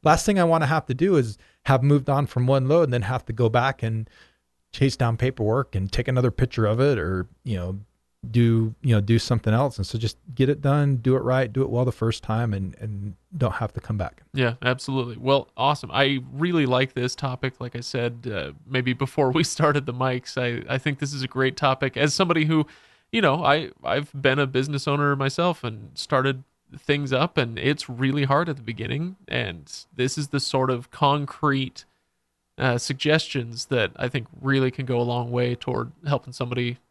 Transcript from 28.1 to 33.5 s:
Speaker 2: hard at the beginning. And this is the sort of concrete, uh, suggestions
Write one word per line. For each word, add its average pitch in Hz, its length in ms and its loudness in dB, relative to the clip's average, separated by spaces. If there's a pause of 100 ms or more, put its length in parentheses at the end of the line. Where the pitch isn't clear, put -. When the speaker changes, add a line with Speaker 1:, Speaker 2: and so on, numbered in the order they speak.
Speaker 2:
hard 147 240 2
at 139 80 -6
the 123 60 -16
beginning. 127 520 -6 (140)
And 90 420 -8 (240)
this 127 220 -2
is 143 120 -4
the 143 120 -2
sort 131 280 0
of 127 220 -4
concrete, 139 960 -2 (720)
uh, 127 220 0
suggestions 131 880 -2